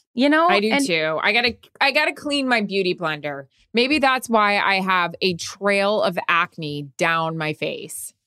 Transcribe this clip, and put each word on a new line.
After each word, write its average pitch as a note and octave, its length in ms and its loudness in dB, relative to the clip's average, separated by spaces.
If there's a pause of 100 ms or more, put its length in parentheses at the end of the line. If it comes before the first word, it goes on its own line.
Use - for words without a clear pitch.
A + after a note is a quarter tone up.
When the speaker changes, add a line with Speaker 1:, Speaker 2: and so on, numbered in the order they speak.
(140)
Speaker 1:
you B3+ 140 4
know? D#4 200 4
Speaker 2:
I G3+ 120 4
do G#3+ 100 0
Speaker 1:
And C#4 160 2
Speaker 2:
too. D#3+ 360 0
I G3 100 2
gotta, A#3+ 240 0 (240)
I C#4 100 2
gotta D4+ 220 0
clean C#4+ 360 -2
my A#3+ 120 2
beauty F#3+ 340 0
blender. D3 520 -6 (260)
Maybe C4 260 2
that's C4 300 0
why G#3 300 2
I G3 220 2
have F3+ 400 0
a F#3 140 0
trail G3+ 680 0
of F3+ 140 0 (120)
acne D#3 600 -2 (100)
down E3 380 0
my D#3 160 -4
face. - 600 -10 (120)